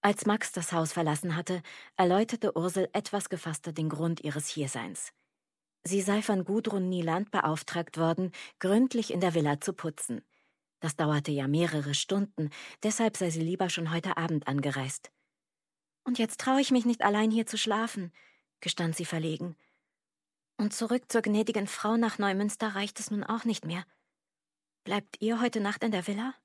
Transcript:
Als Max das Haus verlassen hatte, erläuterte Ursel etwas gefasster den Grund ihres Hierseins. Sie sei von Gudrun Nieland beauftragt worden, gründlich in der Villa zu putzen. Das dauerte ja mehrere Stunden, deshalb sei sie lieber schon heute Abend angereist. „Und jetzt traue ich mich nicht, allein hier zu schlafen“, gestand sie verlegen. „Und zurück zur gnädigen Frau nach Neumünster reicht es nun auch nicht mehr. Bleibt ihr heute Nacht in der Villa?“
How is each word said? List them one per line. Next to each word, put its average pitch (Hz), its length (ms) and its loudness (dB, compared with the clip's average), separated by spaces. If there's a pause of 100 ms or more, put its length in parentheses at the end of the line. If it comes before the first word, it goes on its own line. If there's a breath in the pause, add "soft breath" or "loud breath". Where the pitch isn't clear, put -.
Als 202 260 2
Max 214 260 0
das 165 200 -4
Haus 160 200 0
verlassen 160 440 0
hatte, 175 240 -4 (360 loud breath)
erläuterte 202 600 2
Ursel 180 360 0
etwas - 360 -4
gefasster 165 440 -6
den 156 160 -2
Grund 160 320 -2
ihres 151 280 -4
Hierseins. 120 640 -6 (720)
Sie 190 180 0
sei 202 200 2
von 190 220 2
Gudrun 202 440 0
Nieland 180 420 0
beauftragt - 680 -2
worden, 165 340 2 (260 loud breath)
gründlich 226 540 4
in 175 80 0
der 175 140 4
Villa 147 260 4
zu 190 120 -2
putzen. - 500 -6 (580)
Das 156 160 -2
dauerte 151 340 2
ja 139 180 0
mehrere 147 460 2
Stunden, 196 560 0 (320 loud breath)
deshalb 214 340 2
sei 180 140 0
sie 160 100 -2
lieber 175 300 0
schon 165 220 -2
heute 170 240 -2
Abend 165 320 0
angereist. 139 600 -2 (960)
„Und 247 140 -2
jetzt 220 220 0
traue 262 200 4
ich 269 100 2
mich 247 140 4
nicht, 240 180 2
allein 214 280 4
hier 226 160 2
zu 226 100 -6
schlafen“, 214 560 -2 (480 soft breath)
gestand 170 360 -2
sie 175 80 -4
verlegen. 160 520 -4 (1000)
„Und 214 160 0
zurück 240 340 0
zur 226 140 2
gnädigen 214 440 2
Frau 214 300 0
nach 226 220 2
Neumünster 202 560 0
reicht 202 260 -4
es - 100 -8
nun 208 140 -4
auch 226 200 -4
nicht 226 200 -2
mehr. 170 200 -4 (1000)
Bleibt - 360 -4
ihr 226 200 0
heute 233 200 0
Nacht 208 240 -2
in 226 80 2
der 180 140 0
Villa?“ 220 280 -4 (100)